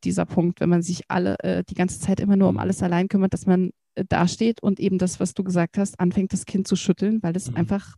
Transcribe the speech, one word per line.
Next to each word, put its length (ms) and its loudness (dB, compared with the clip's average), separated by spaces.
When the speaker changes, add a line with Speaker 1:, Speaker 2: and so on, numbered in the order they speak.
Speaker 1:
dieser 220 0
Punkt, 340 0
wenn 80 2
man 140 4
sich 260 -6
alle, 320 -2
äh, 280 -2
die 60 -14
ganze 240 -2
Zeit 220 -2
immer 160 2
nur 120 6
um 60 2
Speaker 2:
Mhm. 60 -2
Speaker 1:
alles 220 -2
allein 260 0
kümmert, 240 2
dass 140 -8
man, 240 4
äh, 120 -4
dasteht 540 0
und 160 0
eben 200 0
das, 200 0
was 160 -2
du 80 -2
gesagt 360 0
hast, 200 -2
anfängt, 340 0
das 140 -4
Kind 220 -2
zu 80 2
schütteln, 460 0
weil 120 -2
es 160 -6
Speaker 2:
Mhm. 60 -8
Speaker 1:
einfach, 420 -4